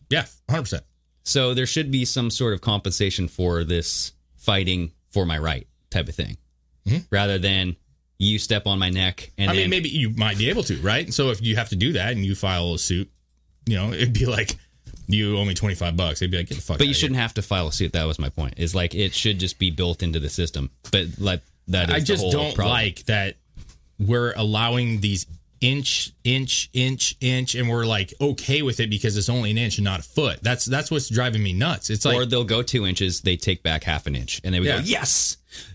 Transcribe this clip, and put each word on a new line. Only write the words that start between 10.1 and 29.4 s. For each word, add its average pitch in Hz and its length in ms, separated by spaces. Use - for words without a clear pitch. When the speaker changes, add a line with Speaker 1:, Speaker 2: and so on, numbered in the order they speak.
Speaker 1:
be 117 100
able 208 140
to, 87 140
right? 107 360
So 135 160
if 104 120
you 110 160
have 117 120
to 104 60
do 120 180
that 107 200
and 98 120
you 98 80
file 87 400
a 78 60
suit, 92 300
you 110 80
know, 101 180
it'd 120 200
be 117 120
like, 110 300
"You 104 300
owe 101 80
me 95 80
twenty-five 87 420
bucks." 85 240
They'd 90 120
be 87 60
like, 85 100
"Get - 80
the - 80
fuck - 160
Speaker 2:
But 143 80
you 143 40
Speaker 1:
outta - 80
Speaker 2:
shouldn't 131 180
Speaker 1:
here." 123 40
Speaker 2:
have 113 140
to 104 80
file 90 240
a 78 40
suit. 85 220
That 80 120
was 78 120
my 69 120
point. - 280
Is 82 160
like, 87 220
it 87 180
should 104 260
just 92 200
be 92 100
built 87 320
into 82 180
the 73 100
system. 73 420
But 95 140
like, 92 220
that 90 220
is 87 60
Speaker 1:
I - 40
Speaker 2:
the 147 60
Speaker 1:
just 180 180
Speaker 2:
whole 92 80
Speaker 1:
don't - 240
Speaker 2:
problem. 98 200
Speaker 1:
like 107 300
that 98 300
we're 120 360
allowing 113 680
these 101 260
inch, 135 500
inch, 131 500
inch, 127 480
inch, 127 320
and 120 160
we're, 117 160
like, 104 340
okay 143 440
with 131 160
it 113 100
because 104 260
it's 104 140
only 117 220